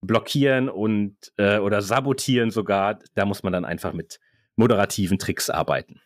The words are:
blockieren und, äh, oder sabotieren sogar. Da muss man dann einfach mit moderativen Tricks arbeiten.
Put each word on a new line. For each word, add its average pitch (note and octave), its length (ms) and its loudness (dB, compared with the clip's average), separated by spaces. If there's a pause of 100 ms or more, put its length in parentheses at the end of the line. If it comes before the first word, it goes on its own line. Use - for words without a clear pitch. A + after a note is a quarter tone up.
blockieren C3 680 0
und, G#2 680 -2
äh, G2+ 220 4
oder G2+ 220 0
sabotieren B2 680 0
sogar. G2+ 480 0 (160)
Da G2 100 0
muss G2 180 -4
man F#2 100 0
dann F2+ 120 -2
einfach - 280 -6
mit - 260 -12 (360)
moderativen G2+ 640 2
Tricks - 300 -4
arbeiten. D2 560 -4